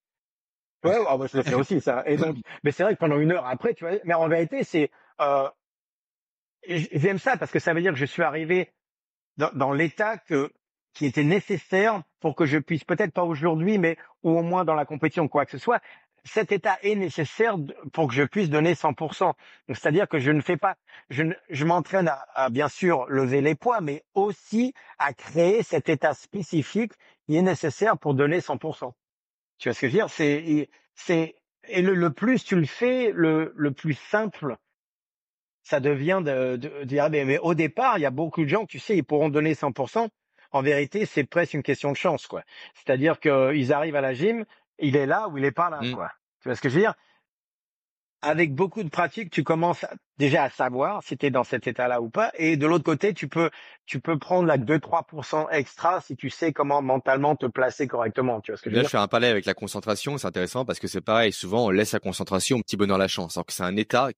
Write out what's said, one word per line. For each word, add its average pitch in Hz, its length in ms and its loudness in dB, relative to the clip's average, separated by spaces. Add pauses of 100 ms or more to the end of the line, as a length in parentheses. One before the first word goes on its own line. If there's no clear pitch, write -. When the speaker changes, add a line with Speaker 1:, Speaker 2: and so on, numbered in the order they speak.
(840)
Speaker 1:
Ouais, 185 120 4
ouais, 226 120 2
ah, 135 100 2
bah, 135 120 -4
je - 60 -6
le 135 60 4
fais 131 120 -2
aussi, 143 260 2
ça. 123 260 0
Et 147 100 2
donc, 156 200 0
Speaker 2:
<laughs> - 260 -16
Speaker 1:
mais 147 80 0
c'est 170 140 0
vrai 208 100 2
que - 60 -8
pendant 151 180 2
une 156 140 4
heure 170 120 -2
après, 131 300 -2
tu - 100 -12
vois, 175 200 -2
mais 170 100 0
en 165 140 2
vérité, 170 340 0
c'est, 156 300 0 (280)
euh, 139 280 2 (1200)
j-, 170 240 -2
j'aime 185 260 0
ça 262 180 0
parce 156 140 -6
que - 80 0
ça 165 160 0
veut 165 60 0
dire 185 120 2
que 135 60 -6
je 139 60 -2
suis 156 180 -2
arrivé 160 480 -2 (680)
dans, 147 160 0
dans 135 180 0
l'état 170 460 -2
que, 147 340 -4 (420)
qui - 100 -4
était 147 200 0
nécessaire 190 800 0 (160)
pour 156 160 -2
que 170 100 2
je 143 120 2
puisse, 147 260 -4
peut-être 175 280 -2
pas 180 120 0
aujourd'hui, 165 540 0
mais, 165 200 0 (240)
ou 170 160 0
au 170 40 2
moins 175 220 0
dans 160 120 0
la 151 80 0
compétition, 156 420 -2
quoi 139 200 0
que - 40 -10
ce 139 80 -12
soit, 233 220 0 (420)
cet - 300 -2
état 196 320 0
est 208 100 0
nécessaire 190 640 -2
de, 143 160 -8 (180)
pour 165 140 0
que 120 80 -4
je 139 80 4
puisse 180 260 0
donner 156 280 2
cent 151 180 0
pour 156 220 -8
cent. 175 180 0 (320)
Donc, 123 100 -6
c'est-à-dire 170 300 2
que 156 140 0
je 131 100 2
ne 151 100 4
fais 175 160 0
pas, 190 200 -2 (340)
je 135 140 -2
ne, 160 100 -2 (160)
je 143 140 -4
m'entraîne 175 420 2
à, 139 180 -2 (120)
à, 131 140 0
bien 139 180 0
sûr, 165 400 0
lever 135 320 2
les 147 160 2
poids, 240 240 0
mais 151 240 -6 (100)
aussi 214 600 -2 (260)
à 143 120 0
créer 170 520 2
cet - 240 -2
état 151 260 2
spécifique 196 800 -4 (340)
qui 151 80 -2
est 165 80 4
nécessaire 185 560 0
pour 147 160 0
donner 143 260 2
cent 143 180 -4
pour 156 180 -8
cent. 123 180 -12 (680)
Tu - 80 -4
vois 117 60 0
ce - 60 -10
que 135 80 0
je 113 40 -4
veux 170 60 2
dire ? 208 100 2
C'est, 151 640 0 (240)
c'est, 165 400 0 (320)
et 185 160 0
le, 190 120 4
le 175 180 2
plus 220 320 0
tu - 100 -2
le 170 100 4
fais, 247 480 0
le, 160 440 2
le 147 160 0
plus 151 220 -4
simple 180 640 -4 (1080)
ça 147 160 0
devient 147 440 0
de, 131 320 0
de, 127 120 -8
de 143 160 -12
dire, 143 200 0
ah, 156 40 2
mais, 151 160 0
mais 135 140 2
au 170 160 0
départ, 202 440 2
il 160 40 -4
y 143 40 4
a 135 40 0
beaucoup 156 320 -2
de 147 60 0
gens, 196 180 0
tu 151 120 -16
sais, 208 180 -2
ils 151 80 2
pourront 147 240 2
donner 151 260 2
cent 143 180 -2
pour 127 180 -6
cent. 226 180 0 (420)
En 135 120 0
vérité, 143 420 0
c'est 151 200 -2
presque 170 300 -2
une 143 80 -2
question 143 300 -2
de 131 40 -6
chance, 160 300 -2
quoi. - 160 -10 (320)
C'est-à-dire 139 460 0
que, - 80 0
euh, 135 280 4
ils 135 160 2
arrivent 147 240 0
à 143 40 0
la 131 140 -2
gym, 214 320 -2 (320)
il 143 180 2
est 143 100 2
là 196 220 0
ou 156 80 -10
il 135 80 -2
est 139 80 2
pas 175 160 0
là, 151 140 -8
Speaker 2:
Mm. 123 120 -4
Speaker 1:
quoi. 87 160 -8 (300)
Tu - 80 -10
vois 127 80 -2
ce - 60 -12
que 139 80 0
je 120 60 0
veux 175 40 4
dire ? 214 140 2 (1300)
Avec 156 320 2
beaucoup 185 300 -2
de 170 60 -8
pratique, 175 420 -4
tu 151 140 -2
commences 170 400 0
à, - 100 -10 (220)
déjà 143 260 4
à 131 80 0
savoir 143 540 -2
si 151 120 -10
t'es 143 140 0
dans 123 140 2
cet 127 240 -6
état-là 123 320 -2
ou 117 100 -6
pas. 214 260 -2
Et 160 200 2
de 143 100 0
l'autre 165 160 2
côté, 170 320 0
tu 151 140 -10
peux, 165 200 0 (380)
tu 139 140 -8
peux 160 180 -2
prendre 180 300 0
la 147 100 4
deux, 139 220 0
trois - 240 -2
pour 151 200 -14
cent 156 260 -4
extra 160 500 0
si 139 160 -10
tu - 120 -8
sais 160 240 -2
comment 143 300 0
mentalement 135 540 2
te - 100 -2
placer 127 400 0
correctement. 117 540 -2
Tu - 100 -12
vois 104 80 -8
ce - 40 -20
que - 80 -8
je 107 40 -2
veux 117 40 2
Speaker 2:
Là, 123 40 6
Speaker 1:
dire ? 143 60 0
Speaker 2:
je - 20 -10
fais - 80 0
un 101 80 2
parallèle 120 240 2
avec 101 160 2
la 95 80 2
concentration. 107 640 -4
C'est - 80 -6
intéressant 92 380 -2
parce 90 160 -4
que 101 80 -6
c'est 92 120 -6
pareil. 110 320 2
Souvent, 107 340 0
on 101 40 2
laisse 101 220 4
la 107 80 0
concentration 95 560 -2
au 113 60 -2
petit - 140 -8
bonheur 98 220 2
la 95 80 2
chance. 90 300 -6
Alors 87 100 -4
que - 60 -14
c'est - 100 -8
un 92 140 -4
état 120 420 0